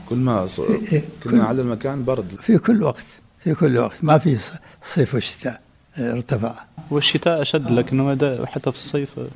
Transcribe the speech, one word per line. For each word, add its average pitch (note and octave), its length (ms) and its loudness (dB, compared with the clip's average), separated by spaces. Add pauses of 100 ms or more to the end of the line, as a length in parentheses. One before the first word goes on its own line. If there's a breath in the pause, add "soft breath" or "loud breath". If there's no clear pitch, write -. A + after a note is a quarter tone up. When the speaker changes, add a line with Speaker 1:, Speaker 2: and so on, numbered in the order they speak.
Speaker 1:
كل A#2+ 60 -2
ما A#2+ 300 2
ص-، F#2 160 -6
Speaker 2:
في، - 320 0
إيه، D3+ 100 2 (200)
Speaker 1:
كل A#2 60 -8
ما B2 80 4
Speaker 2:
كل A2+ 40 6
Speaker 1:
على B2 200 0
المكان B2+ 420 -4
برد. A#2+ 220 -2 (140)
Speaker 2:
في G#3+ 180 4
كل G#3+ 260 2
وقت، - 220 -2 (340)
في D#3 160 0
كل C#3 220 4
وقت. A#2 260 -2
ما D#3 140 6
في C#3+ 200 2
ص-، - 160 -8 (300 soft breath)
صيف - 320 0
وشتاء، - 460 -6 (360)
ارتفع. A#2 560 -2 (380)
Speaker 3:
والشتاء D3+ 500 2
أشد، C#3 260 0
Speaker 2:
آه. A#2 60 2
Speaker 3:
لكنه C3+ 380 2
هذا C3+ 340 0
حتى - 260 -4
في - 60 -14
الصيف. - 420 -4 (160)